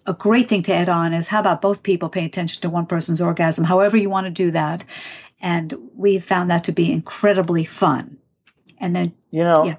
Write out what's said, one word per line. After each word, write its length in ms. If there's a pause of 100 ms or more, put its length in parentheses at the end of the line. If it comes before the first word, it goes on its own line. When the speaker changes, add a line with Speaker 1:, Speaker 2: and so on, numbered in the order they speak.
Speaker 1:
a 80
great 340
thing 160
to 100
add 140
on 240
is 160
how 120
about 200
both 220
people 260
pay 160
attention 380
to 80
one 160
person's 340
orgasm, 460
however 300
you 140
want 140
to 80
do 180
that. 340 (560)
And 340 (200)
we 240
found 320
that 140
to 80
be 180
incredibly 720
fun. 540 (640)
And 140
then 180 (180)
Speaker 2:
You 140
know, 200
Speaker 1:
yeah. 140